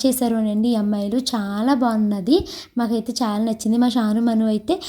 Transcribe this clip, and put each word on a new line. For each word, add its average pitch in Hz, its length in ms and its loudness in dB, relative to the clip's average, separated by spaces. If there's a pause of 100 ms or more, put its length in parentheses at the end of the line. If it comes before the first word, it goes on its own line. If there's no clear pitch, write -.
చేశారు 247 300 2
అనండి 214 340 0
ఈ 233 60 2
అమ్మాయిలు, 208 420 0
చాలా 220 560 -2
బాగున్నది. 220 720 0 (300)
మాకైతే 226 360 -2
చాలా 214 300 -2
నచ్చింది. 220 340 0
మా 247 120 4
షాను 220 320 2
మను 226 240 2
అయితే 214 440 0